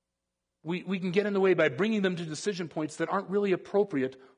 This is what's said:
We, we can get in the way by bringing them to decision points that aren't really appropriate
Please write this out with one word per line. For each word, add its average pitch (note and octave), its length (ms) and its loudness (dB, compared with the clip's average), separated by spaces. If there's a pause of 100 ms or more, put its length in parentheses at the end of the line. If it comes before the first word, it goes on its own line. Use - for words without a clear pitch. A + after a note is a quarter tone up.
(640)
We, E3+ 200 -4
we F#3+ 140 -2
can F3+ 140 -2
get G3+ 140 2
in G#3 80 -2
the G3 80 2
way F#3+ 120 6
by D#3+ 140 4
bringing G3 360 0
them F#3 120 0
to E3+ 80 -6
decision E3+ 460 -4
points D3+ 260 -6
that E3 140 -2
aren't F#3 200 -2
really G3+ 220 0
appropriate E3 640 0 (220)